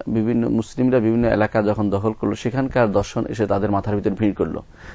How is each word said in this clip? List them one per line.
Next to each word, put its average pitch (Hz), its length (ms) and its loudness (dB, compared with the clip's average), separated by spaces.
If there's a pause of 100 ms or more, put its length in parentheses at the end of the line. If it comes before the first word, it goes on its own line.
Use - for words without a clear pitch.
বিভিন্ন 117 420 0
মুসলিমরা 123 500 0
বিভিন্ন 117 280 2
এলাকা 107 340 2
যখন 104 280 2
দখল 98 220 0
করলো, 104 240 -2
সেখানকার 127 560 0
দর্শন 101 340 0
এসে 104 220 -2
তাদের 98 240 0
মাথার 101 240 0
ভিতর 101 140 0
ভিড় 101 240 0
করলো। 78 300 -4 (320)